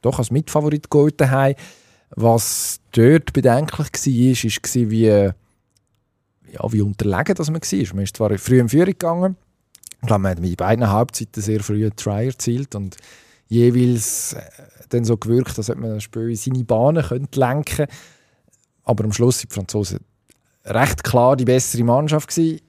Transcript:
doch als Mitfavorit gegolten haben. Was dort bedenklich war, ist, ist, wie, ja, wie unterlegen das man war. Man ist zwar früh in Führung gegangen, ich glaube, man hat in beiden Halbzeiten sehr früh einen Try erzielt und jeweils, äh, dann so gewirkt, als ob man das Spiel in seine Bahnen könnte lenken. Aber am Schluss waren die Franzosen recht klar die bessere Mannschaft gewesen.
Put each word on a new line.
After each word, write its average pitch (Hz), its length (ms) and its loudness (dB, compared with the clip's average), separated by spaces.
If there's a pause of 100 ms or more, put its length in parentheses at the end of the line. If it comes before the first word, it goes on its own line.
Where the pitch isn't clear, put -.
doch 127 180 0
als 117 100 -2
Mitfavorit 151 540 -2
gegolten 147 480 2
haben. 135 240 2 (540)
Was - 680 0 (140)
dort 143 400 6
bedenklich 135 560 0
war, 127 420 2
ist, 123 140 0
ist, - 300 -4
wie, 113 320 2
ja, 101 260 4 (1400)
wie 107 140 0
unterlegen 101 520 -2
das 156 160 -4
man 160 120 -6
war. 98 320 -4
Man 98 100 -4
ist - 120 -10
zwar 104 220 0
früh 127 220 4
in 117 80 2
Führung 156 180 4
gegangen, 180 500 -2 (640)
ich 120 60 -6
glaube, 104 140 2
man 95 160 0
hat - 20 -10
in 87 160 -2
beiden 110 340 0
Halbzeiten 110 540 -2
sehr 107 220 -2
früh 104 180 -2
einen 107 140 -4
Try 107 300 -4
erzielt 127 500 -6
und 98 200 -10 (520)
jeweils, 120 840 2
äh, - 80 -14 (480)
dann 120 140 -2
so 113 120 0
gewirkt, 120 420 -2
als 107 120 -6
ob 65 80 -4
man 110 160 -6
das 107 100 -8
Spiel 113 260 -8
in 113 60 -6
seine 131 260 -4
Bahnen 127 400 2
könnte 135 380 -6
lenken. 143 460 -2 (1000)
Aber 104 180 -2
am 107 100 -2
Schluss 120 260 2
waren - 100 -12
die - 60 -16
Franzosen 92 440 -6 (680)
recht - 380 -2
klar 127 320 4
die 127 100 -2
bessere 123 380 0
Mannschaft 147 460 0
gewesen. 160 400 -2